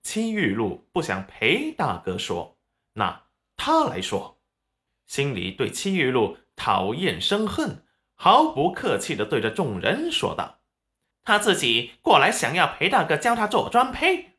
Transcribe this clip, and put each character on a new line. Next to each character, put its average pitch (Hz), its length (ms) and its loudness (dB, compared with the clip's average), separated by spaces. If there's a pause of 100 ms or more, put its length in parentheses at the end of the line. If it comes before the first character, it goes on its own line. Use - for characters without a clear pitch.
戚 226 300 -4
玉 196 200 0
露 104 400 -4
不 180 80 0
想 95 240 -4
裴 240 460 0
大 127 260 -2
哥 90 220 -6
说， - 400 -6 (360)
那 95 320 -4 (300)
他 311 280 2
来 92 180 -4
说。 - 380 -6 (680)
心 139 300 -2
里 90 160 -6
对 - 180 -2
戚 190 260 -2
玉 135 140 2
露 113 260 2 (200)
讨 98 380 0
厌 143 260 -4
生 214 260 0
恨， 214 380 -4 (320)
毫 262 340 6
不 160 220 0
客 143 260 -2
气 - 160 -6
地 101 100 -2
对 123 160 -2
着 110 120 -2
众 120 260 -4
人 269 320 -2
说 - 240 -2
道 - 240 -8 (640)
：“他 214 160 2
自 208 160 2
己 120 380 0 (100)
过 196 160 6
来 165 140 6
想 151 240 -2
要 170 100 4
裴 - 220 -2
大 208 160 2
哥 160 120 0
教 233 200 0
他 220 100 0
做 - 240 0
专 254 220 2
胚 349 460 -2